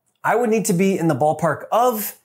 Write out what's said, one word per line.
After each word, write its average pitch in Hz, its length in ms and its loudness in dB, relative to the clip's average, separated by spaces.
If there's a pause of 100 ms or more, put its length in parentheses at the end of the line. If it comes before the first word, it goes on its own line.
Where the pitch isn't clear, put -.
(240)
I 180 120 2
would 240 140 0
need 220 160 0
to 208 80 0
be 190 240 2
in 165 100 0
the 151 80 2
ballpark 151 560 -2
of," 220 540 0